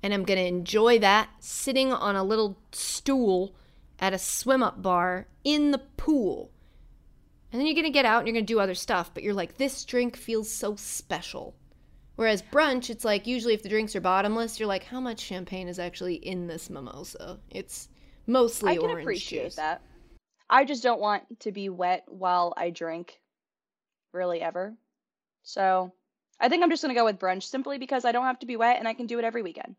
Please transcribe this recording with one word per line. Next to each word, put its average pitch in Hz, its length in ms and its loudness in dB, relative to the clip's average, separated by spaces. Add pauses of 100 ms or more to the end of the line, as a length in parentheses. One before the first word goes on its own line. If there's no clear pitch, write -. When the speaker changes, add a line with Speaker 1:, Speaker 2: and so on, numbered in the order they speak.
Speaker 1:
And 202 100 -2
I'm 196 100 0
gonna 190 180 2
enjoy 185 580 4
that 208 300 6 (100)
sitting 262 540 0
on 202 220 0
a 190 80 0
little 208 340 0 (140)
stool 202 840 0 (440)
at 185 140 2
a 190 60 -2
swim-up 247 640 0
bar 180 460 0 (160)
in 294 260 2
the 277 120 0 (160)
pool." 254 540 0 (1000)
And 233 80 -4
then 285 80 0
you're 311 80 2
gonna 320 160 0
get 262 140 6
out 226 140 6
and 165 80 -2
you're 226 60 -2
gonna 226 120 0
do 220 140 2
other 190 140 2
stuff, 180 400 -2
but 143 80 -10
you're 196 140 -2
like, 180 220 -6
"This 269 280 -2
drink 247 320 -2
feels 220 320 -4
so 208 260 -4
special." - 800 -10 (640)
Whereas 220 260 2
brunch, 277 460 2
it's 226 160 -8
like, 208 200 0
usually 240 280 0
if 214 100 -2
the 196 60 -10
drinks 214 260 -2
are 185 60 -2
bottomless, 208 580 0
you're 220 80 -2
like, 190 160 -2
"How 254 160 -10
much 247 220 -6
champagne 185 460 -8
is 180 120 -10
actually 175 360 -6
in 180 300 -8
this 165 240 -10
mimosa?" 160 680 -14 (100)
It's - 400 -14 (380)
mostly 233 440 4
Speaker 2:
I 175 40 4
can 160 160 0
Speaker 1:
orange 160 140 -6
Speaker 2:
appreciate 175 400 -4
Speaker 1:
juice. - 100 -10
Speaker 2:
that. 156 260 -4 (680)
I 262 160 8
just 254 180 -6
don't 240 160 2
want 208 400 -2
to 214 120 -8
be 196 180 -6
wet 180 380 0
while 180 500 0
I 175 120 -2
drink, 170 520 -10 (880)
really, 175 300 -2
ever. 180 340 -6 (680)
So 185 520 2 (460)
I 254 100 6
think 339 120 4
I'm 349 80 6
just 320 140 0
gonna 277 100 -2
go 233 120 4
with 208 120 2
brunch 185 260 -2
simply 269 360 -6
because 254 260 -2
I 240 60 4
don't 240 140 2
have 254 140 -2
to 262 60 -12
be 240 120 -6
wet 233 200 4
and 226 100 -2
I 226 60 -2
can 233 140 -8
do 233 100 -4
it 233 80 0
every 226 160 -2
weekend. 190 380 -10